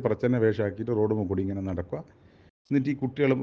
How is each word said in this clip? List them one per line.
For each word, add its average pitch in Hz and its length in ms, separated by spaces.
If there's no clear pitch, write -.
പ്രച്ഛന്ന 120 380
വേഷമാക്കിയിട്ട് 110 560
റോഡ് 107 140
കൂടി 95 160
ഇങ്ങനെ 98 240
നടക്കുക. 87 300
എന്നിട്ട് 143 200
ഈ 139 100
കുട്ടികളെ 131 420